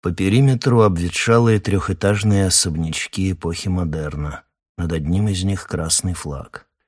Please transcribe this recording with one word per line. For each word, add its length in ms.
По 80
периметру 720
обветшалые 760
трехэтажные 840
особнячки 840
эпохи 380
модерна. 760
Над 160
одним 360
из 160
них 240
красный 460
флаг. 520